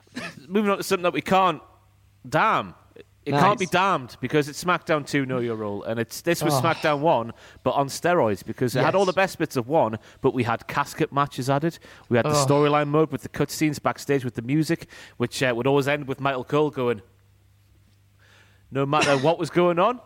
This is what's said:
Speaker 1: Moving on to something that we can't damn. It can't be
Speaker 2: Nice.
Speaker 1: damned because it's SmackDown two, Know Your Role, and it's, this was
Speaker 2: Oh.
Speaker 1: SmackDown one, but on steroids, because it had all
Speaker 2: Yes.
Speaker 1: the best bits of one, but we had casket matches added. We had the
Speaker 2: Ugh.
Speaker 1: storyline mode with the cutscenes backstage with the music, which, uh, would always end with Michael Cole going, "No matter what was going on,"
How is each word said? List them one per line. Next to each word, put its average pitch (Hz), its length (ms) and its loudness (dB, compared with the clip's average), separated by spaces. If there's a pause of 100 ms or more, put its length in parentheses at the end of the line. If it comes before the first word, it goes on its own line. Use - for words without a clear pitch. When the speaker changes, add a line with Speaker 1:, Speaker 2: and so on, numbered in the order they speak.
(500)
Speaker 1:
Moving 202 200 0
on 196 100 2
to 175 40 -8
something 185 200 -2
that 175 100 2
we 147 80 -2
can't 185 400 2 (640)
damn. 151 480 0 (500)
It 143 60 -4
can't 143 260 4
be 196 80 -4
Speaker 2:
Nice. - 60 -8
Speaker 1:
damned 180 480 0
because 143 300 0
it's 143 120 -12
SmackDown 165 460 0
two, 139 180 0
Know 127 140 -4
Your 120 160 -2
Role, 104 280 -6
and 113 140 -4
it's, 117 220 -6
this 170 240 -2
was 156 100 0
Speaker 2:
Oh. 135 60 2
Speaker 1:
SmackDown 151 400 0
one, 131 320 2 (320)
but 127 80 2
on 139 160 0
steroids, 135 580 0
because 120 300 -4
it 123 80 2
had 160 120 2
all 196 100 4
Speaker 2:
Yes. - 20 2
Speaker 1:
the 180 60 0
best 190 260 0
bits - 160 -4
of 120 140 -4
one, 123 280 0 (220)
but 127 140 2
we 123 100 -2
had 113 240 -2
casket - 460 -4
matches 139 360 -2
added. 143 300 0 (300)
We 120 80 2
had 117 80 2
the 147 60 0
Speaker 2:
Ugh. 147 180 4
Speaker 1:
storyline 147 400 4
mode 151 240 2
with 131 80 -6
the - 80 -14
cutscenes - 520 -2
backstage 127 440 -2
with 120 100 -6
the 123 60 -6
music, 151 460 0 (280)
which, - 260 -4
uh, 131 140 2
would 120 100 -4
always 135 220 4
end 143 220 -2
with 135 100 -6
Michael 131 240 -4
Cole 147 260 0
going, 120 320 -2 (1700)
"No 135 140 0
matter 143 320 2
what 151 220 2
was 165 100 -4
going 175 300 2
on," 233 260 2